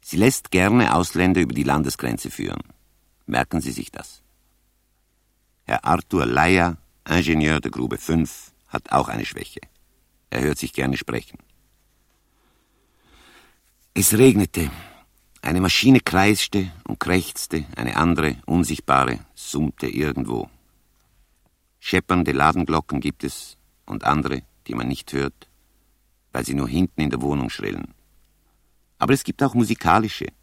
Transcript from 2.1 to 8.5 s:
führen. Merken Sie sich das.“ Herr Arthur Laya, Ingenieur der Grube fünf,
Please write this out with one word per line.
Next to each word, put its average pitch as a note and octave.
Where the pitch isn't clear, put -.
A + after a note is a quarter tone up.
führen. G1+
Merken B1+
Sie C#2
sich -
das.“ -
Herr A#1
Arthur E2
Laya, E2+
Ingenieur D#2
der -
Grube A#1+
fünf, -